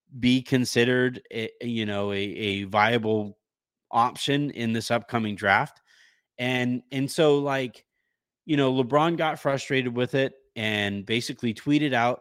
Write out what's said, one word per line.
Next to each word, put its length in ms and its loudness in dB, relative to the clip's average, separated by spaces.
be 200 4
considered 800 0
a, 180 -6
a, 60 -8
you 180 -4
know, 280 -2
a, 40 -2
a 480 -4
viable 720 2
option 640 0
in 200 -4
this 180 -4
upcoming 440 -2
draft. 460 0
And, 440 -2
and 180 -2
so, 280 4
like, 460 -4
you 100 0
know, 160 4
LeBron 440 2
got 240 -2
frustrated 540 -2
with 200 -2
it 200 0
and 500 -2
basically 480 -4
tweeted 400 0
out 280 2